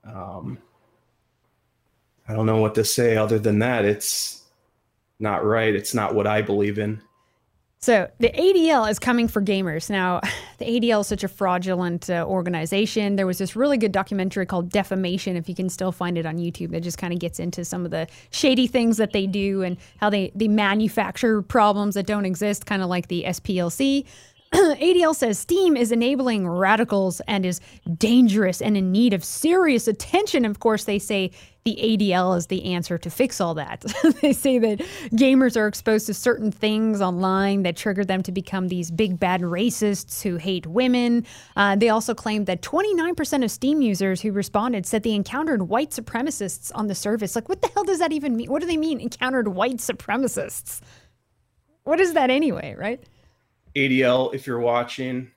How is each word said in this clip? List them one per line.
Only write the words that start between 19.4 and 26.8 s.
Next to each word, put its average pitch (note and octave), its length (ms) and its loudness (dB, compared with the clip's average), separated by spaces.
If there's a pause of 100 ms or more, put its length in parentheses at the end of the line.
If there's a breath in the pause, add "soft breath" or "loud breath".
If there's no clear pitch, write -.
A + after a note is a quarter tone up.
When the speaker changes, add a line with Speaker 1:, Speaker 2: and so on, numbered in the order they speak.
Speaker 2:
and F3+ 160 -4 (180 loud breath)
how G#3 140 0
they, G3 240 -2
they G#3+ 120 0
manufacture G#3+ 960 2
problems G#3 540 2
that G3 120 -2
don't G#3 200 -2
exist, G3 400 -2
kinda F#3+ 200 -2
like F3+ 220 -2
the F3 160 -4
S F3+ 160 -4
P F#3 180 -2
L F3 120 0
C. C#4 340 0 (480 loud breath)
<clears throat> - 0 -
A E4+ 220 6 (180)
D F4 100 6
L D#4 120 4
says A3 240 0
Steam F4 380 4
is A#3+ 160 2
enabling A#3 560 2
radicals F#3+ 800 2